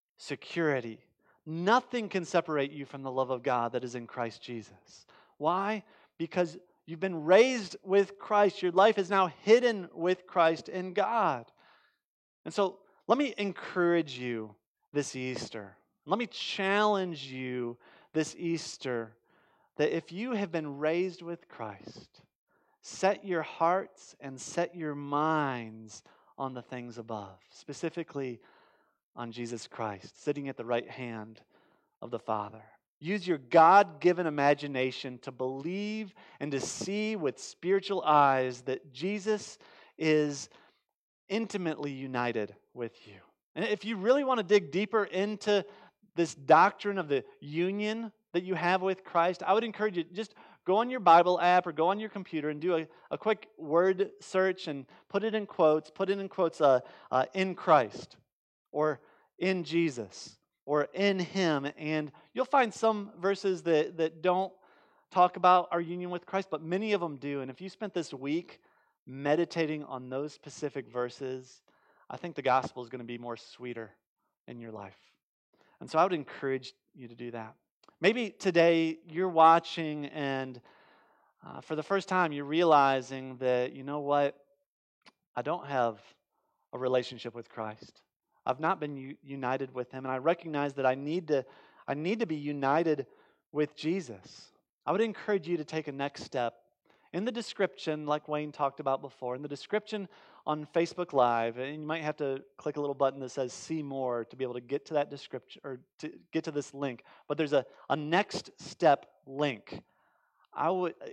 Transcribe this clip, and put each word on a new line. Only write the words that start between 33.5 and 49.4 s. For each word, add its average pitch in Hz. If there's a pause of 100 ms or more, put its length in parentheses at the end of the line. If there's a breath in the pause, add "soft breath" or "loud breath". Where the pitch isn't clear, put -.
imagination 143
to 131
believe 180 (260 loud breath)
and 147
to 170
see 214
with 151
spiritual 185
eyes 135
that 135
Jesus 196 (400 loud breath)
is 151 (800 soft breath)
intimately 185
united 120 (200)
with 120 (120)
you. 101 (400)
And 180
if 214
you 220
really 254
want 254
to 208
dig 175
deeper 202
into 202 (520 loud breath)
this 165
doctrine 180
of 160
the 139 (160 loud breath)
union 202 (200)
that 180
you 185
have 175
with 190
Christ, 175